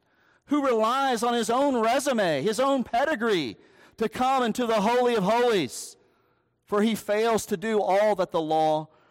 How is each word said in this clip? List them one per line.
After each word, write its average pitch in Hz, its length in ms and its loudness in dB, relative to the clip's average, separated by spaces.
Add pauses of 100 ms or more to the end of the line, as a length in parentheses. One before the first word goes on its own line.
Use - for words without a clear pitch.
(460)
who 285 180 0
relies 247 600 0
on 240 100 0
his 226 160 -2
own 262 320 2
resume, 220 640 0
his 208 160 -2
own 269 240 0
pedigree, 208 720 -2 (400)
to 226 100 -2
come 254 360 0
into 240 240 -2
the 220 140 2
Holy 240 340 2
of 208 80 0
Holies, 214 760 0 (680)
for 208 180 0
he 226 100 2
fails 214 540 -2
to 208 100 -4
do 208 240 -2
all 202 320 2
that 185 180 -2
the 170 100 0
law 156 480 0 (220)